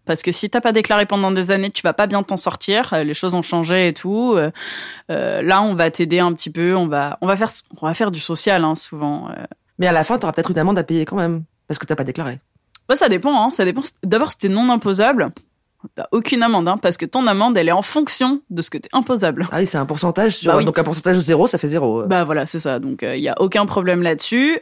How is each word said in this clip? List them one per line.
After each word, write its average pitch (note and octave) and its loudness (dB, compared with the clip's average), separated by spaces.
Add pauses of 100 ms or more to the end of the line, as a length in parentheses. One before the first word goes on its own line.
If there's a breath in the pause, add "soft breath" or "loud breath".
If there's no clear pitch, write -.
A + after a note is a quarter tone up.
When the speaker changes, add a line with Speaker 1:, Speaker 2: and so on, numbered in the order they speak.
Speaker 1:
Parce D#3+ -2
que F3+ -2
si G3+ -4
t'as - 0
pas A#3 2
déclaré G#3+ 2
pendant G3 0
des F#3 0
années, G3 0
tu - -8
vas E3+ 2
pas G#3 2
bien G3+ 0
t'en G3 -4
sortir. G3+ -2
Euh, D#3 0
les D3 -2
choses F3+ -4
ont F3 0
changé F3 2
et D#3+ -2
tout. A3 0
Euh, D#3 2 (600 loud breath)
euh, C3+ -2
là, F#3+ 4
on G#3+ 2
va E3 2
t'aider E3+ 0
un F3 2
petit E3 -6
peu. E3+ 0
On F3 2
va, C#3+ -2
on - -2
va G3 4
faire, A3 -2 (320)
on D#3 -6
va D#3+ 0
faire G#3 -2
du D#3+ -8
social, E3+ 0
hein, D#3+ 0
souvent. D3 -8
Euh. - -14 (340)
Speaker 2:
Mais F3+ 2
à F3+ 4
la D#3+ 4
fin, B3 0
t'auras E3+ -2
peut-être E3 -2
une E3 0
amende F#3 2
à D#3+ -2
payer E3 0
quand F#3 -4
même. E3+ -2 (240)
Parce D3+ -6
que - -10
t'as D3+ -2
pas C3+ -4
déclaré. C3+ -8 (480)
Speaker 1:
Bah, C4 4
ça D4 2
dépend, A3 2
hein. A#3+ 2
Ça G#3 0
dépend. F#3 -2 (220)
D'abord, G3+ 0
si - -12
t'es G3 -2
non A3+ 2
imposable, G#3+ 2 (640)
t'as - -10
aucune A#3 0
amende, G3 2
hein, G3+ 2
parce F3 0
que E3 -6
ton B3 0
amende, G#3+ 2
elle E3 2
est E3 4
en F#3+ 2
fonction C#4 0
de E3+ -4
ce - -4
que D#3 -8
t'es - -12
imposable. G3+ 0
Speaker 2:
Ah D3+ -2
oui, F#3 2
c'est - -4
un C#3 0
pourcentage F3 0
sur, - 2
Speaker 1:
Bah G3 6
oui. - 2
Speaker 2:
donc D#3+ 2
un D#3+ 4
pourcentage D#3+ 2
de F3+ 4
zéro, D#3+ 4
ça - 0
fait D3 -2
zéro. C3 0
Speaker 1:
Bah F#3 2
voilà, D3+ 0
c'est D#3+ -6
ça. C3 -2
Donc, C3+ -6
euh, B2+ -4
y C3+ -2
a - -2
aucun G3+ 2
problème F3+ 0
là-dessus. A#3 0